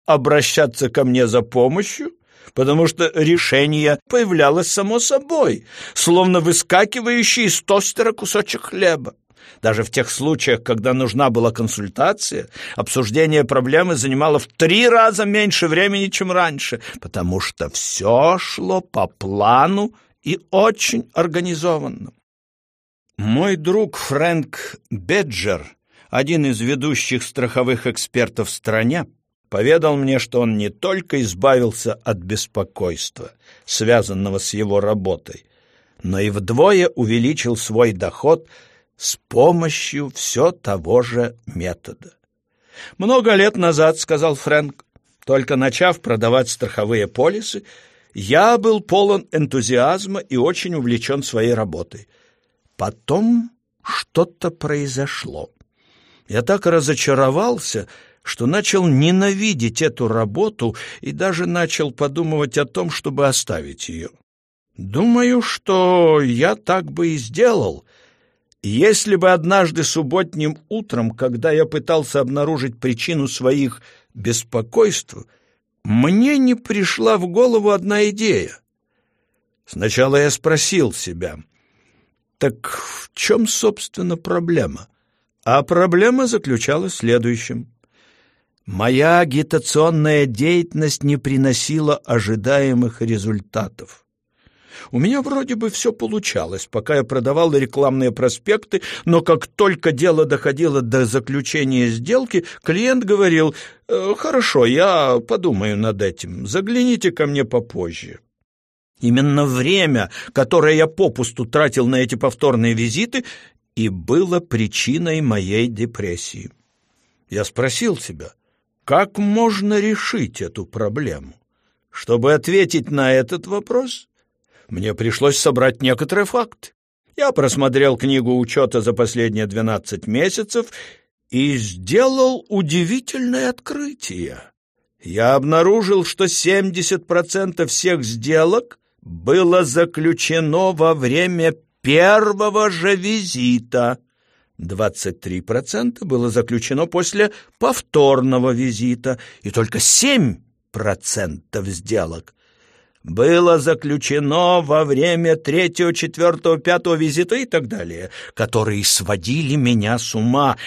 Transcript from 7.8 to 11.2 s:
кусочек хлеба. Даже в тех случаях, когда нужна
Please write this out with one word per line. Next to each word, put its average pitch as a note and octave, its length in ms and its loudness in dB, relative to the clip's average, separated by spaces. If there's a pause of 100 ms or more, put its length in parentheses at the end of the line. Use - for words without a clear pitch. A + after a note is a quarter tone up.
кусочек G#3 540 -4
хлеба. E3 480 -2 (460)
Даже A2 220 0
в - 80 -10
тех B2+ 180 -2
случаях, C#3 540 -2
когда A#2+ 300 -2
нужна C3 360 0